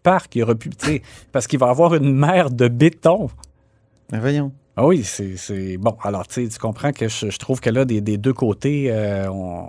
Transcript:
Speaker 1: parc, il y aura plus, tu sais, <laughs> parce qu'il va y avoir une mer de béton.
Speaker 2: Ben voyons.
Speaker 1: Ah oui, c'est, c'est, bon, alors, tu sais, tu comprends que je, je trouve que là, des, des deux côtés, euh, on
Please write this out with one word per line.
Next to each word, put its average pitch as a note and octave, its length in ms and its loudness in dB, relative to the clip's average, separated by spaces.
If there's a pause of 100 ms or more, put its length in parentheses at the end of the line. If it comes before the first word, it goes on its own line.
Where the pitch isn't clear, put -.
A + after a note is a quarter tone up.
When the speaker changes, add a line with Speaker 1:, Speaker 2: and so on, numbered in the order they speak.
Speaker 1:
parc, F3+ 340 2
il A#2+ 40 2
y - 20 2
aura A2+ 120 2
plus, - 160 -8
tu - 160 -10
sais, D3 160 -2 (140)
<laughs> - 160 -20
parce B2+ 140 -2
qu'il C#3+ 120 0
va B2+ 80 4
y B2 40 6
avoir E3 240 4
une C#3+ 200 2
mer D3 360 4
de B2 180 4
béton. E3 600 2 (840)
Speaker 2:
Ben A2 100 -4
voyons. C#3 320 -2 (220)
Speaker 1:
Ah A#2+ 120 2
oui, E3 180 4
c'est, F#2+ 320 -8
c'est, F#2+ 400 -6
bon, G#2 260 -2
alors, G2+ 240 -4
tu B2 180 -6
sais, A#2 40 -4
tu A2 100 -12
comprends A#2 340 -4
que A#2 140 -4
je, A2 220 -6
je G2 100 -8
trouve C3 220 -4
que - 80 -4
là, B2 160 2
des, A#2 160 -2
des G#2 160 -2
deux A2+ 160 0
côtés, C#3 580 -2
euh, G2+ 400 -2
on F2+ 380 -10